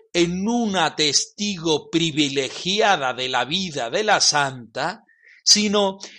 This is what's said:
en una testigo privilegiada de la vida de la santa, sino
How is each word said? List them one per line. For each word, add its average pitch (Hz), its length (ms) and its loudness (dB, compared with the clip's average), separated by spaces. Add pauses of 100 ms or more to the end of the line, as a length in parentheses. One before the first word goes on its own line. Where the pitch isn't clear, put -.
(120)
en 175 340 0
una 202 500 0
testigo 160 920 0
privilegiada 151 1300 0
de 127 140 -4
la 127 160 0
vida 143 440 -4
de 175 140 -2
la 196 180 2
santa, 139 840 -2 (400)
sino 202 540 2 (200)